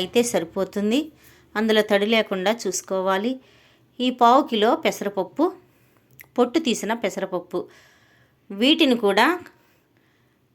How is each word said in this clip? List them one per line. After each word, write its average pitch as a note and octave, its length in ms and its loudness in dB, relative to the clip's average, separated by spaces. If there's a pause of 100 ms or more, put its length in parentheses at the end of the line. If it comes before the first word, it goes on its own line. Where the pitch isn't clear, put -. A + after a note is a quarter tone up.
అయితే F#3 200 0 (120)
సరిపోతుంది. G3+ 680 -2 (580)
అందులో A3 320 2
తడి G3+ 240 2
లేకుండా G3+ 380 0 (120)
చూసుకోవాలి. F#3+ 680 -2 (720)
ఈ B3+ 40 0 (120)
పావు B3 300 6
కిలో A3 200 2 (140)
పెసరపప్పు, G3 600 -4 (920)
పొట్టు A#3+ 300 0
తీసిన G#3 260 -2 (120)
పెసరపప్పు, F#3 560 -6 (1000)
వీటిని C4+ 360 4 (100)
కూడా G3+ 220 4 (1300)